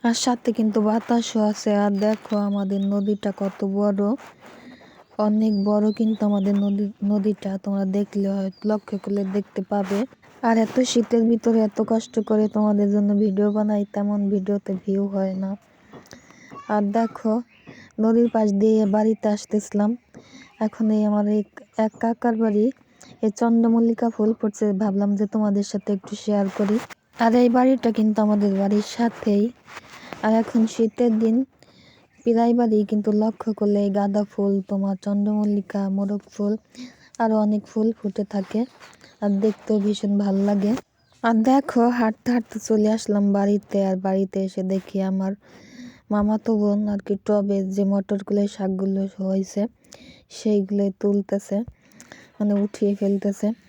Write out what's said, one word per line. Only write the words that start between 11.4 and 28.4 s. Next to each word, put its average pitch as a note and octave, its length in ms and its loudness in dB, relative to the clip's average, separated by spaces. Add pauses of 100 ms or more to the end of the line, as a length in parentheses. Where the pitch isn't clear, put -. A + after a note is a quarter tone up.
এত - 100 -6 (140)
কষ্ট A3+ 220 -4 (140)
করে G#3+ 160 2 (120)
তোমাদের G#3 380 2
জন্য G#3 160 2 (140)
ভিডিও G#3 320 2
বানাই, G#3 260 0 (120)
তেমন G#3 240 -2 (140)
ভিডিওতে G3+ 400 -2 (100)
ভিউ G3 200 -2 (120)
হয় F#3+ 280 -2
না। F#3+ 80 -4 (1200)
আর G#3 80 2 (140)
দেখো A3+ 360 0 (680)
নদীর A3+ 320 4
পাশ A3 140 2 (140)
দিয়ে A3 180 4 (140)
বাড়িতে G#3+ 400 0
আসতেছিলাম। G#3 560 -2 (760)
এখন A3 180 -4 (120)
এই G#3 120 2
আমার G#3 180 2 (140)
এক, G3+ 80 -6 (360)
এক G#3+ 80 -2 (100)
কাকার A#3 400 0
বাড়ি, G#3+ 240 2 (580)
এই A3 60 2 (100)
চন্দ্রমল্লিকা A#3 720 2
ফুল A3 240 0
ফুটছে, G#3+ 280 -2 (160)
ভাবলাম G3+ 360 0
যে G#3 160 0
তোমাদের G3+ 360 0
সাথে G#3 260 -6
একটু - 160 -10 (120)
শেয়ার G3+ 220 0 (120)
করি। G#3 180 0 (480)
আর A3+ 80 4 (100)
এই B3 140 6
বাড়িটা B3+ 320 2 (100)
কিন্তু G#3+ 280 2
আমাদের G#3 340 2